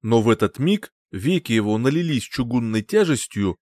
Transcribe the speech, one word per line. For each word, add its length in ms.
Но 200
в 80
этот 300
миг 320
веки 420
его 240
налились 460
чугунной 580
тяжестью 840